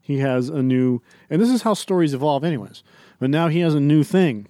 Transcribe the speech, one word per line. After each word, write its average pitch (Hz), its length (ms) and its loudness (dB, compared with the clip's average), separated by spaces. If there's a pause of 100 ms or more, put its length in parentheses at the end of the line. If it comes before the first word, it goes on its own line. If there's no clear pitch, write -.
he 139 180 -6
has 131 300 0
a 151 140 -4
new, 127 380 0 (300)
and 160 100 0
this 233 100 2
is 247 120 0
how 220 120 0
stories 170 400 -2
evolve 139 300 -2
anyways, 127 380 -6 (360)
but 131 120 -2
now 165 180 2
he 160 120 0
has 165 140 2
a 151 60 0
new 147 240 4
thing 135 460 0